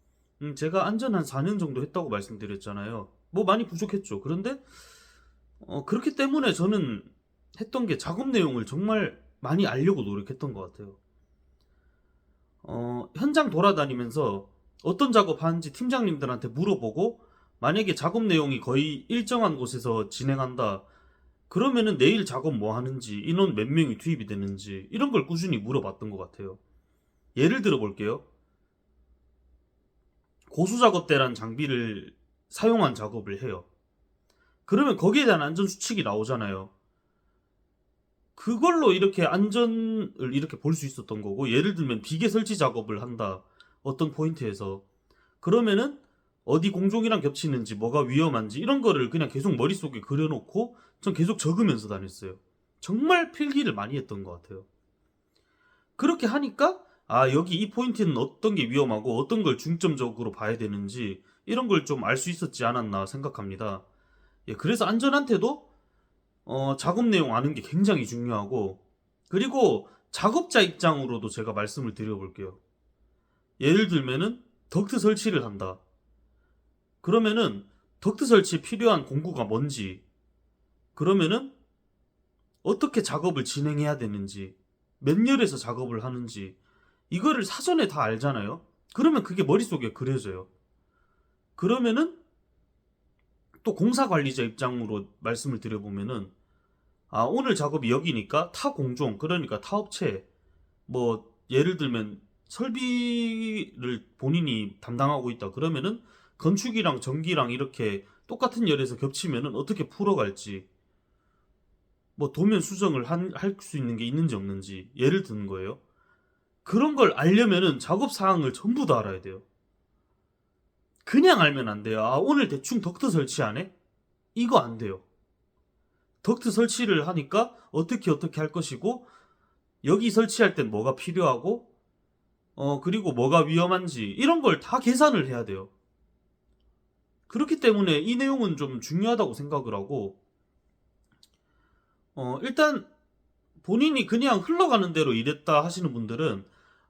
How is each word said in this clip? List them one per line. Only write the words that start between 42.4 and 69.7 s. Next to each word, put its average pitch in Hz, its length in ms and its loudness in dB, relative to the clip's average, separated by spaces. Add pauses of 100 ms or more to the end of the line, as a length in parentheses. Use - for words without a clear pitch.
작업을 110 440 -2
한다, 110 400 -6 (400)
어떤 143 300 -4
포인트에서. 110 720 -6 (560)
그러면은 226 580 2 (460)
어디 165 260 2
공종이랑 196 520 0
겹치는지, 135 520 -2
뭐가 117 280 0
위험한지, 127 580 0
이런 262 220 0
거를 147 280 4
그냥 160 180 0
계속 147 280 0
머릿속에 147 440 -2
그려놓고 156 760 -2 (240)
전 196 140 -2
계속 196 240 2
적으면서 156 500 2
다녔어요. 95 500 -12 (420)
정말 330 520 2
필기를 277 400 -2
많이 107 240 -6
했던 110 260 -8
것 87 200 -16
같아요. 95 240 -20 (1300)
그렇게 330 300 2
하니까, 277 540 0 (280)
아, 131 220 4
여기 165 260 2
이 208 140 -2
포인트는 214 480 0
어떤 202 360 -2
게 131 140 0
위험하고 120 500 0
어떤 208 240 0
걸 143 140 2
중점적으로 131 720 -2
봐야 110 280 -4
되는지, 101 640 -6 (240)
이런 240 220 -2
걸 175 180 2
좀 135 180 -4
알 120 140 2
수 - 100 -6
있었지 165 380 -4
않았나 110 400 -2
생각합니다. 101 760 -8 (640)
예, - 60 -8
그래서 226 300 0
안전한테도, 247 920 0 (720)
어, 135 300 -2
작업 185 300 2
내용 165 280 4
아는 135 200 0
게 120 60 -8
굉장히 175 460 2
중요하고, 107 720 -4 (480)
그리고 202 600 2 (240)